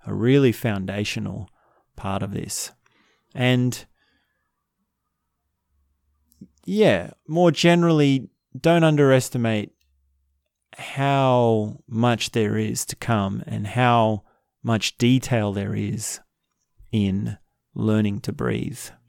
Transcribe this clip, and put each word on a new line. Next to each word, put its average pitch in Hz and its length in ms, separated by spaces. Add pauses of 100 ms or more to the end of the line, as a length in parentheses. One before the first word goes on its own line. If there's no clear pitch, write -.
a 107 80
really 123 400
foundational 101 960 (480)
part 98 260
of 98 120
this. - 380 (600)
And 123 520 (2750)
yeah, 180 460 (180)
more 170 240
generally, 160 760 (320)
don't 165 240
underestimate 131 880 (1040)
how 123 1080
much 113 460
there 107 240
is 107 300
to - 100
come 104 500
and 107 220
how 117 560 (400)
much 113 320
detail 120 560
there 101 220
is 104 460 (720)
in 104 440 (380)
learning 107 460
to - 120
breathe. - 460 (300)